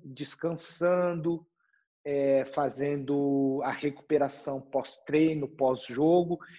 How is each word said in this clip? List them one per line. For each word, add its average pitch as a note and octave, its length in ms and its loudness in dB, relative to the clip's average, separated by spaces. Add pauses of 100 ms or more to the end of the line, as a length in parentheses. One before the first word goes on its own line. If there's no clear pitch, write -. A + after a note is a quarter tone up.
descansando, E3+ 1400 -4 (580)
é, C#3 380 2
fazendo C#3 1200 0
a C3+ 80 -2
recuperação C#3 880 -2
pós-treino, D3 880 0
pós-jogo. D3 920 2 (220)